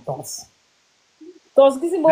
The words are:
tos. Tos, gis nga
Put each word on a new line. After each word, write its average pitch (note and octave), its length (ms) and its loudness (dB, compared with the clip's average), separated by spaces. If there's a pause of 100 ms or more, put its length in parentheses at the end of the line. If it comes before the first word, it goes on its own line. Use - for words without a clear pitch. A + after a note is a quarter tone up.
tos. - 400 -14 (1080)
Tos, C#4 260 6
gis E4+ 100 -6
nga F4+ 100 -4 (100)